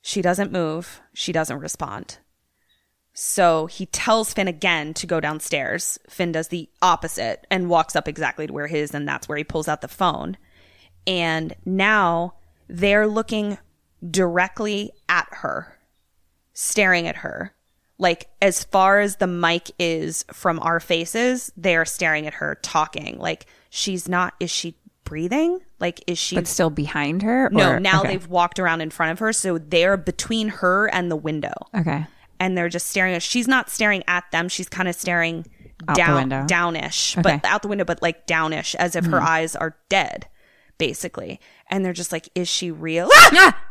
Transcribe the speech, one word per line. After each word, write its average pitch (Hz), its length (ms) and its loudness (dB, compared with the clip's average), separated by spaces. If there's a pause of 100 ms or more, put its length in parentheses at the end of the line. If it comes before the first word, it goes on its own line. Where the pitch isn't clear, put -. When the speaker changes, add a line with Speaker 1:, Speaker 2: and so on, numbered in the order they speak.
Speaker 1:
She - 200 -4
doesn't 180 300 0
move. 165 480 -6 (140)
She - 180 -6
doesn't 156 280 -2
respond. - 580 -10 (960)
So 165 520 2
he 180 200 -10
tells - 460 0
Finn 196 160 0
again 160 460 -2
to - 120 -8
go 165 140 0
downstairs. 151 800 -4 (100)
Finn 175 240 -4
does 160 160 -4
the 175 200 -8 (120)
opposite 165 720 0
and 185 180 0
walks 170 260 2
up 156 140 -2
exactly 156 380 -4
to 151 60 -10
where 147 160 -8
he 156 100 -4
is, 147 160 -4
and 147 120 -6
that's 139 220 -6
where 151 100 -6
he 147 60 -6
pulls 156 240 -6
out 151 140 -4
the - 60 -12
phone. 175 480 -2 (720)
And 165 480 -2 (100)
now 185 680 2 (340)
they're 202 380 4
looking 214 520 -2 (520)
directly 190 800 0 (180)
at 175 220 2
her, - 480 -8 (760)
staring 180 520 2
at 160 100 -6
her. - 380 -10 (440)
Like, 175 300 0 (120)
as 196 240 2
far 196 360 4
as 202 160 0
the 190 120 0
mic 170 500 0
is 160 540 -2
from 165 280 -2
our 165 200 0
faces, 226 760 -2
they're 165 280 2
staring 156 420 -2
at 151 80 -10
her, 147 280 -6
talking. - 560 -4
Like, - 280 -6 (240)
she's - 380 -4
not, 180 320 0
is 175 100 -4
she - 240 -6 (300)
breathing? 269 560 0 (180)
Like, 175 300 -6
is 175 100 -4
she - 160 -4
Speaker 2:
But 180 140 0
still 165 220 2
behind 151 520 -2
her? 233 300 2
Speaker 1:
No, 190 200 6
Speaker 2:
Or - 80 0
Speaker 1:
now 190 200 4
Speaker 2:
okay. - 120 0
Speaker 1:
they've 185 140 -6
walked 175 320 0
around 165 220 0
in 160 100 -4
front 160 220 -2
of 175 80 -6
her, 220 120 0
so 185 260 -2
they're 170 380 4
between 214 520 -2
her 196 380 2
and 175 240 -2
the 160 60 0
window. 151 360 -4 (240)
Speaker 2:
Okay. 156 300 -2 (340)
Speaker 1:
And 185 180 0
they're 170 100 0
just 170 200 -4
staring 185 260 0
at, 165 80 -4
she's 240 240 -2
not 254 240 2
staring 208 380 0
at 180 240 0
them. 170 160 0
She's 180 200 -6
kinda 185 240 -2
staring 165 540 -2 (400)
Speaker 2:
Out 156 80 0
the - 0 -
Speaker 1:
down, 170 220 4
Speaker 2:
window. 135 300 0
Speaker 1:
downish, 165 720 -2
Speaker 2:
Okay. 165 220 4
Speaker 1:
but - 80 0
out 208 140 2
the 208 60 -6
window, 202 160 -2
but, 165 180 -4
like, 165 240 -2
downish, 160 500 -2
as 175 200 0
if 170 80 0
her 170 140 2
Speaker 2:
Mm-hmm. - 100 4
Speaker 1:
eyes 160 260 0
are - 220 -6 (120)
dead, - 380 0 (500)
basically. - 640 -6 (320)
And 196 140 0
they're 185 80 -2
just 175 180 -6
like, - 240 -8
"Is 180 140 -2
she 175 240 -2
real?" 160 400 -2
Speaker 2:
Ah! 508 440 10 (140)